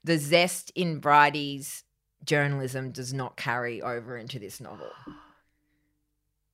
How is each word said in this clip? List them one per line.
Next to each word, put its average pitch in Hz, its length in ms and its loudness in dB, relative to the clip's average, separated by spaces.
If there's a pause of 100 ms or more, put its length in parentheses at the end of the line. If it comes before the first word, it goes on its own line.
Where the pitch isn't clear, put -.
"The 165 140 2
zest 170 580 2
in 165 240 -2
Bridie's 147 840 4 (400)
journalism 135 680 0
does 127 220 -10
not 131 240 -6
carry 120 440 -4
over 120 360 -6
into 117 220 -12
this 101 200 -14
novel." 101 300 -14 (1600)